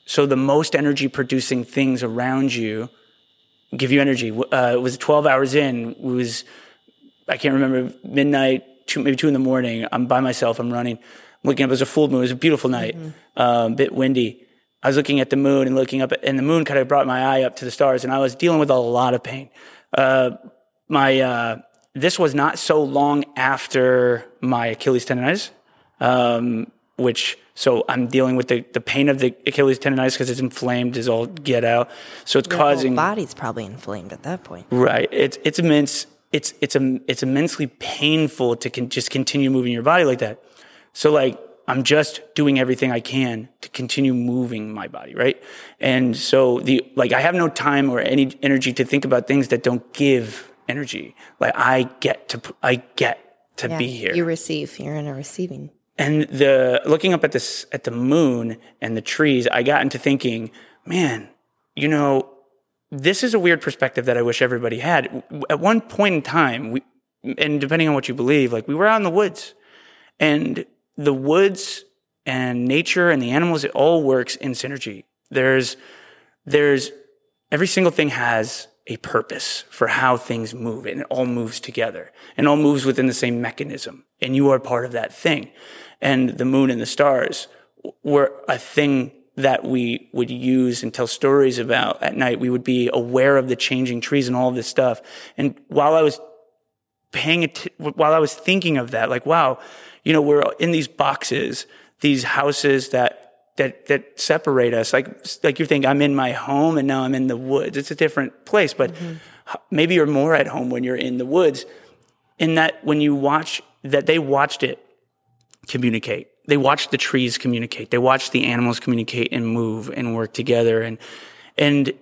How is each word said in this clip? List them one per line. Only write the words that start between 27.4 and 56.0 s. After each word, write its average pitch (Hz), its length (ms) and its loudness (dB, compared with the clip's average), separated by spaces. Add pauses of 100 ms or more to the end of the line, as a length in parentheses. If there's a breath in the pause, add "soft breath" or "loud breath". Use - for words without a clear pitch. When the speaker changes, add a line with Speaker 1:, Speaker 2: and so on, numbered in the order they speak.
Speaker 1:
so 120 340 2
I'm 123 180 0
dealing 127 280 2
with 123 120 -2
the, 120 160 0 (100)
the 117 80 -4
pain 139 280 2
of 135 100 0
the 127 160 0 (120)
Achilles 135 320 2
tendonitis 131 380 0
'cause 127 120 -2
it's 123 100 -4
inflamed 123 580 -2
as 117 120 -4
all 117 160 0
get 139 380 -2
out. 117 260 2 (360 loud breath)
So - 140 2
it's 123 100 -2
Speaker 2:
Your - 80 -2
Speaker 1:
causing 139 380 4
Speaker 2:
whole - 20 0 (100)
body's 208 260 -4
probably 117 320 -8
inflamed 98 480 -12
at - 100 -18
that 180 200 -8
point. 87 260 -18
Speaker 1:
Right. - 420 2
It's, - 320 0
it's 156 160 -2
immense. 147 460 2 (260)
It's, - 300 -4
it's, 143 140 -2
im-, 131 320 0
it's 127 160 -2
immensely 139 440 0
painful 147 880 0
to 123 120 -6
con-, 123 200 -6
just - 200 -4
continue 135 400 0
moving 127 240 0
your 117 100 -4
body 170 200 4
like 131 160 2
that. 110 240 -6 (500 soft breath)
So, - 180 2
like, 135 280 2 (280)
I'm 131 160 -2
just 147 380 2 (140)
doing 139 240 2
everything 127 320 0
I 120 80 -2
can 123 500 -4 (120)
to - 80 -16
continue 131 440 -2
moving 120 600 -4
my 98 140 -10
body, - 280 -16
right? - 260 0 (380 loud breath)
And 127 360 2
so 127 440 2
the, 127 260 0 (100)
like, 127 160 2
I 127 100 2
have 170 140 2
no 170 140 2
time 139 400 0
or 123 100 0
any 135 440 0
energy 135 300 0
to 127 120 0
think 139 180 0
about 131 240 0
things 135 200 2
that 120 160 0
don't 123 300 -2
give 127 580 0 (180)
energy. - 460 -8 (240 loud breath)
Like, 120 160 0
I 127 340 2 (120)
get - 280 -4
to - 80 -8
p-, - 240 -14
I 127 140 2 (200)
get 120 220 -2 (400)
to 120 120 -6
Speaker 2:
Yeah, 160 80 -6
Speaker 1:
be 123 100 -4
here. 123 260 -6
Speaker 2:
you 170 120 0
receive. 160 540 -6
You're 143 160 -8
in 147 120 -8
a 143 60 -10
receiving. 143 580 -10 (260)
Speaker 1:
And 151 260 0